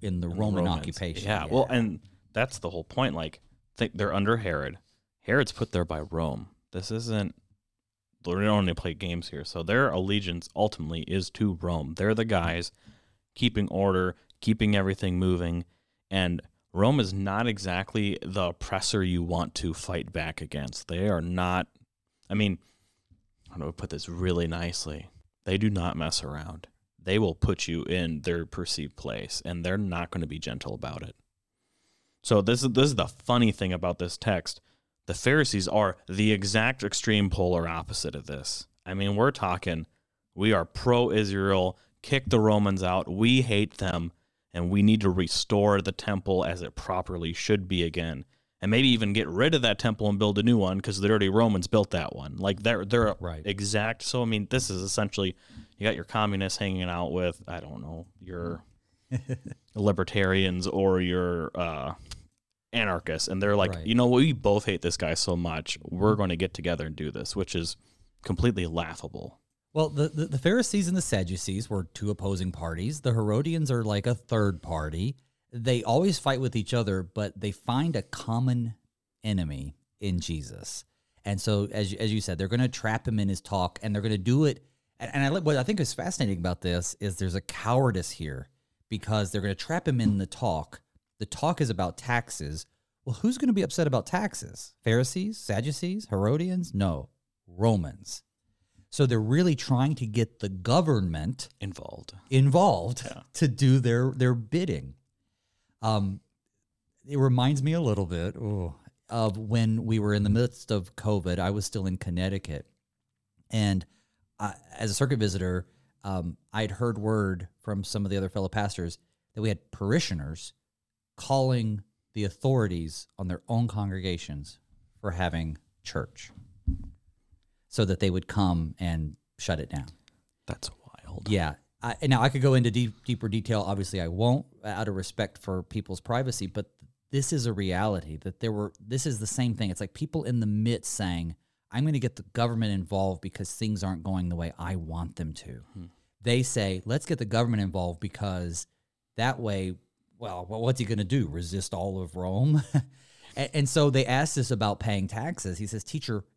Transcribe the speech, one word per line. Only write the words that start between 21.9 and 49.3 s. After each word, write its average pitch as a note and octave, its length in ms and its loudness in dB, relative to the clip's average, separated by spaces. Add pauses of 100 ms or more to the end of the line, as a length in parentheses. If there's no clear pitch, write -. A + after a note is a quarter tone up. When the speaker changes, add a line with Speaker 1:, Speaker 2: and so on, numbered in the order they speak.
Speaker 2:
I G2+ 40 -4
mean, G2+ 240 2 (960)
how - 60 -16
do D2 100 -6
I E2 40 -6
put - 200 -10
this - 180 -8
really F2 380 0
nicely? E2+ 600 -6 (380)
They F#2+ 140 2
do G#2+ 100 2
not F2 260 0
mess D#2+ 280 -2
around. D2+ 440 -10 (340)
They F#2+ 180 2
will F2+ 160 2
put - 320 0
you E2 160 -2
in E2+ 380 -2
their E2+ 260 -2
perceived - 480 -6
place, - 500 -8
and F2 180 -6
they're F#2 140 0
not E2+ 320 -2
gonna E2 160 -4
be D#2 140 -8
gentle B1 340 -8
about - 300 -10
it. - 120 -14 (1080)
So G#2 180 6
this A#2+ 220 4
is, C3+ 80 4
this C3 140 6
is C#3+ 100 2
the G2 120 2
funny A#2+ 440 4
thing F#2 200 -2
about F2 280 -2
this F2 180 -6
text. - 440 -2 (440)
The F#2+ 80 -6
Pharisees B2 540 2
are G2+ 300 2 (100)
the G#2+ 240 4
exact G#2+ 520 0
extreme G#2 460 2
polar F2+ 380 0
opposite E2 480 -6
of D2 100 -12
this. - 420 -8 (180)
I F#2 100 -6
mean, G2+ 200 0
we're A#2+ 160 4
talking, F2+ 540 -2 (480)
we G2+ 180 2
are E2+ 140 4
pro-Israel, G2 1120 2 (240)
kick C3+ 260 -2
the A#2+ 120 6
Romans G#2 420 4
out, F#2 260 0
we A#2+ 360 4
hate G#2 340 2
them, E2+ 340 -2 (420)
and F2 180 -2
we G2+ 100 6
need G#2+ 200 8
to G2 80 4
restore G2 720 2
the G2 100 -2
temple F#2+ 520 -2
as F2 200 -4
it - 120 -12
properly F2+ 580 -4
should G2+ 340 0
be F2+ 160 2
again. E2 420 -4 (360)
And G2+ 100 0
maybe C3 160 6
even A2 260 4
get G2+ 140 0
rid A#2 260 2